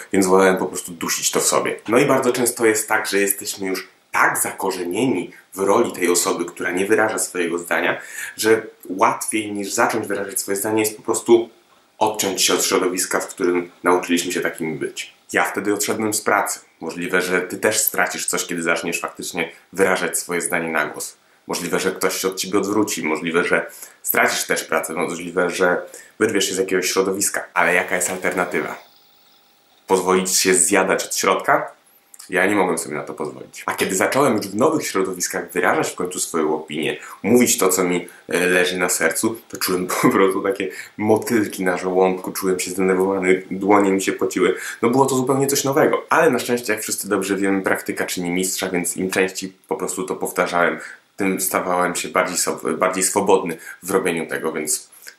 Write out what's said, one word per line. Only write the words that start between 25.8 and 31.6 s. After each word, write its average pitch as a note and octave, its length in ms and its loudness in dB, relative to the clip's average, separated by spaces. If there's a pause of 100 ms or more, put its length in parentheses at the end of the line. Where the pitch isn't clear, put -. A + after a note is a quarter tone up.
wyrwiesz G2 300 2
się F#2 60 -4
z F#2+ 40 0
jakiegoś F#2+ 340 0
środowiska. F#2+ 520 0 (100)
Ale F2 200 2
jaka F2+ 220 0
jest F2+ 140 -2
alternatywa? F2+ 680 -2 (1080)
Pozwolić F#2 500 2
się F#2+ 180 4
zjadać F#2+ 500 4
od - 120 -8
środka? - 580 0 (560)